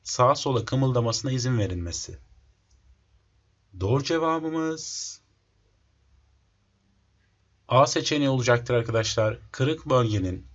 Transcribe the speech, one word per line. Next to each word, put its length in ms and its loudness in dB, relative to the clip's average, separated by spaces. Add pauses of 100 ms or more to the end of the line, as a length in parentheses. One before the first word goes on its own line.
sağa 320 4
sola 300 -2
kımıldamasına 680 0
izin 260 0
verilmesi. 600 -4 (1600)
Doğru 240 0
cevabımız 1120 -2 (2500)
A 180 6
seçeneği 440 0
olacaktır 440 2
arkadaşlar. 640 0 (140)
Kırık 340 -2
bölgenin 680 0